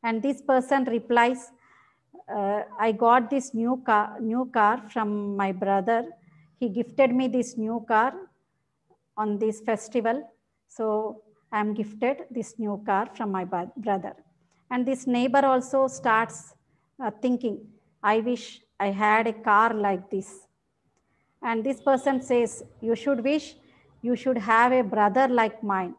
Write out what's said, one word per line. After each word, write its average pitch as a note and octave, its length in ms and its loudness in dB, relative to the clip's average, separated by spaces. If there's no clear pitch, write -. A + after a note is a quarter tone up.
And A3+ 200 -2
this C4+ 180 -2
person C4 440 2
replies, A#3+ 640 0
uh, G#3 280 -2
"I A3 140 2
got A#3 380 4
this C4 240 -4
new A#3+ 320 -2
car, G#3+ 340 0
new A#3+ 260 -2
car G#3+ 420 2
from G#3 480 -4
my G3 160 -2
brother. G3 480 0
He B3 100 -2
gifted A#3+ 460 0
me B3+ 140 0
this B3 280 -2
new A3 320 -6
car A#3+ 260 2
on G#3 220 -2
this G#3+ 220 -2
festival. A#3 640 -2
So G#3+ 540 -4
I'm G#3 220 0
gifted A#3+ 560 -4
this A#3+ 280 -10
new G#3 260 -4
car G#3 300 0
from G#3+ 160 -6
my F#3+ 140 -4
bro-, F3+ 320 -6
brother." G3+ 380 -4
And B3 160 -2
this C4 200 -2
neighbor B3 380 2
also C4 440 2
starts, A3+ 680 -2
uh, A3 80 -2
thinking, B3 340 0
"I G#3+ 180 4
wish A#3 420 -6
I G3 120 0
had G#3+ 360 2
a A3+ 60 -2
car A3 420 4
like G3 360 -2
this." - 360 -8
And A3+ 220 -2
this C4 160 -2
person C4+ 400 2
says, A#3+ 420 0
"You A3+ 140 0
should A#3+ 300 -2
wish D4 320 -2
you A#3+ 120 0
should B3+ 240 -2
have A#3 340 4
a B3+ 100 4
brother G#3+ 440 2
like A3+ 360 0
mine." F#3+ 360 -2